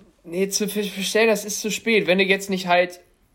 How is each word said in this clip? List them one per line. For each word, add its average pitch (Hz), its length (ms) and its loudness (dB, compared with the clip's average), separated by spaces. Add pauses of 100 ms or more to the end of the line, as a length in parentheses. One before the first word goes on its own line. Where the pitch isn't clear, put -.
(240)
nee, 190 260 -4
zu, 202 180 -2
für, 208 160 -4
für 196 200 -6
Stellen, 214 240 2
das 208 180 0
ist 208 160 -6
zu 220 80 -4
spät. 202 380 0
Wenn 185 100 4
du 202 60 2
jetzt 190 260 0
nicht 185 180 -4
halt 180 320 2 (360)